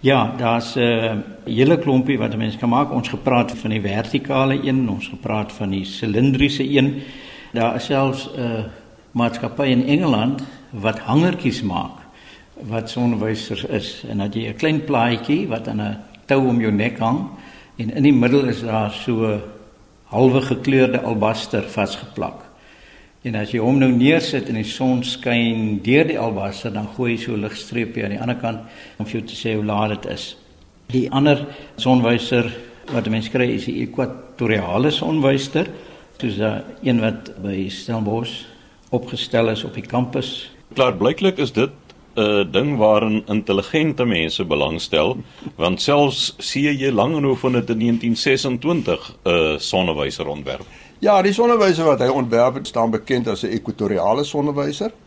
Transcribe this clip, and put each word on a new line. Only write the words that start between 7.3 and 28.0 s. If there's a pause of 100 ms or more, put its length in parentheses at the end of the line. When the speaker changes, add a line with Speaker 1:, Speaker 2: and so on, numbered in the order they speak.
Speaker 1:
Daar
is
selfs
'n (460)
maatskappy
in
Engeland (260)
wat
hangertjies
maak (540)
wat
sonwysers
is.
En
dat
jy
'n
klein
plaatjie
wat
aan
'n (280)
tou
om
jou
nek
hang (480)
en
in
die
middel
is
daar
so (640)
halwe
gekleurde
albaster
vasgeplak. (680)
En
as
jy
hom
nou
neersit
en
die
son
skyn
deur
die
albaster,
dan
gooi
jy
so
'n
ligstreepie